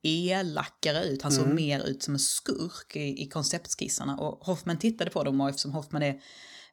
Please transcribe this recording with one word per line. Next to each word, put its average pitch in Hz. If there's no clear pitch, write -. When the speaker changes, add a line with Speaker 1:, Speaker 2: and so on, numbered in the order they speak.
Speaker 1:
elakare 160
ut. 139
Han 147
såg 131
Speaker 2:
Mm. 143
Speaker 1:
mer 143
ut 135
som 143
en 139
skurk -
i, 147
i 139
konceptskissarna. -
Och -
Hoffman 170
tittade 220
på 151
dem, 135
och 139
eftersom 139
Hoffman 147
är, 143